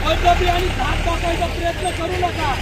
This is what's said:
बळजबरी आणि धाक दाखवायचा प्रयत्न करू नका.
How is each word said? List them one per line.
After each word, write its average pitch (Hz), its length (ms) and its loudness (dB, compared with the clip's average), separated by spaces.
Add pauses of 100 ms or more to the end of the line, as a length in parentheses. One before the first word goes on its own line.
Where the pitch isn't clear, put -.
बळजबरी 180 440 4
आणि 349 200 2
धाक - 360 -2
दाखवायचा 339 420 0
प्रयत्न 339 440 -2
करू 339 280 -4
नका. 330 440 0